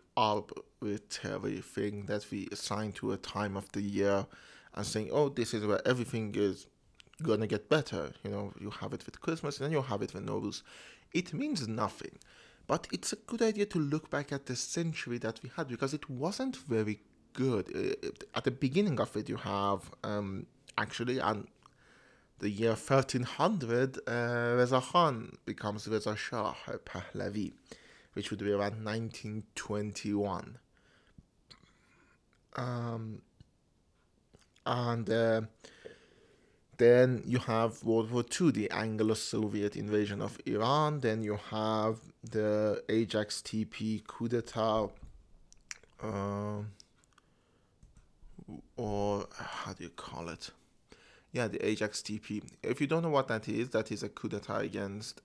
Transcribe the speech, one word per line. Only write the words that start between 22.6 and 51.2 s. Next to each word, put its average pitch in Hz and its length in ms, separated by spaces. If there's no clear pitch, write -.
thirteen 131 480
hundred, 131 760
uh, 120 500
Reza 123 240
Khan 143 640
becomes 104 420
Reza 107 280
Shah, 107 400
uh, - 180
Pahlavi, 98 680
which - 180
would 101 80
be 101 120
around 101 320
nineteen 110 600
twenty-one. 104 1000
Um, 117 640
and, 120 440
uh, 113 320
then 123 480
you 120 140
have 113 440
World 113 280
War 120 120
Two, 165 280
the 107 200
Anglo-Soviet 107 1040
invasion 104 460
of 101 240
Iran. 139 540
Then 113 240
you 104 160
have 110 480
the 107 680
Ajax 107 520
T 110 240
P 107 400
coup - 220
d'etat, 110 640
uh, 101 560
or 101 520
how - 360
do 85 100
you 85 60
call - 400
it? 82 200